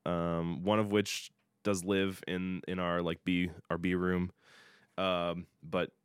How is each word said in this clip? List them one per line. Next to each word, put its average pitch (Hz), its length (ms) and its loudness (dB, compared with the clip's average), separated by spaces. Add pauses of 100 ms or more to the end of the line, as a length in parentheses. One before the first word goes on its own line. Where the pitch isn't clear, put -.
um, 85 560 0
one 104 160 4
of 104 140 0
which - 400 0 (300)
does 98 200 0
live 95 460 0
in, 92 400 -2
in 92 100 -4
our, 87 220 0
like, 85 240 -4
B, 87 260 2 (200)
our 85 80 -2
B 90 160 0
room. 90 360 2 (680)
Um, 87 480 0 (160)
but, 85 300 -2 (120)